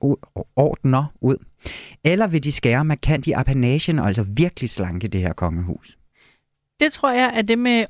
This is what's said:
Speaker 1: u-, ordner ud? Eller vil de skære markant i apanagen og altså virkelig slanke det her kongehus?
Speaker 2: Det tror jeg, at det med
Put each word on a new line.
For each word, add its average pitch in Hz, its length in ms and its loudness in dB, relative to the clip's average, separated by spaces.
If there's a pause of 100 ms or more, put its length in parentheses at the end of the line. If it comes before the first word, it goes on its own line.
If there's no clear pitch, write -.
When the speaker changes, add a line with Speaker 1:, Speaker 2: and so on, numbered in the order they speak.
Speaker 1:
u-, - 380 -4 (120)
ordner 135 680 0
ud? 131 140 2 (680)
Eller 190 240 2
vil 160 160 0
de 147 80 -2
skære 127 340 2
markant 151 420 0
i 160 40 0
apanagen 135 680 0
og 87 80 0
altså 104 160 0
virkelig 123 460 -2
slanke 90 380 -6
det 95 140 -2
her 87 120 -2
kongehus? 87 640 -6 (800)
Speaker 2:
Det 302 120 2
tror 269 200 -2
jeg, 247 240 2
at 214 120 0
det 226 120 0
med 240 300 2